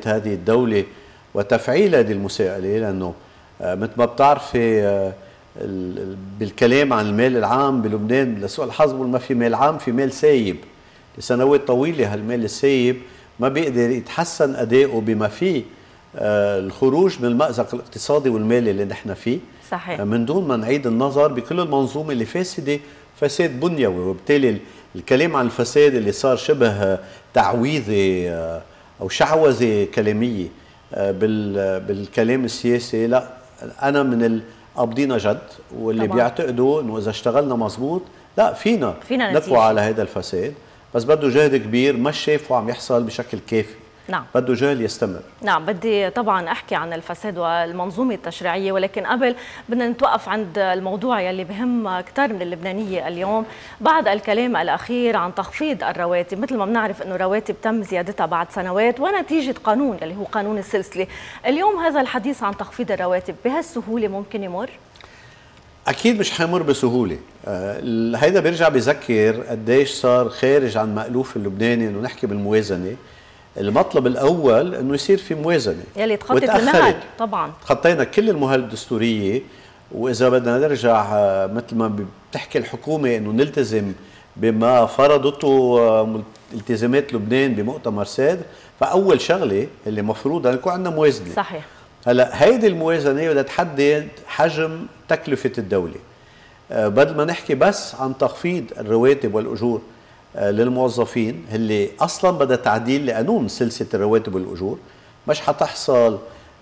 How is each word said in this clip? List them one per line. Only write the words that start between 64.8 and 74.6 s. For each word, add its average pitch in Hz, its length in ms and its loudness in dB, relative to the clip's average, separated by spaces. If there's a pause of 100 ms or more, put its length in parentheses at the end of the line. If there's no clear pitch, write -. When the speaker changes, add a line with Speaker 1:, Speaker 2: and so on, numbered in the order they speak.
Speaker 1:
أكيد 220 320 2
مش 185 100 -2
حيمر 170 320 0
بسهولة. 123 560 2 (280)
آه، 98 360 -6
ال-، 113 340 -2
هيدا 180 240 4
بيرجع 165 280 2
بيذكر 117 800 2
قديش 120 440 2
صار 123 360 2
خارج 131 480 2
عن 110 180 0
مألوف 123 420 -4
اللبناني 110 520 0
إنه 101 120 -6
نحكي 123 260 -6
بالموازنة. 101 720 -2 (640)
المطلب 123 480 2
الأول 139 680 2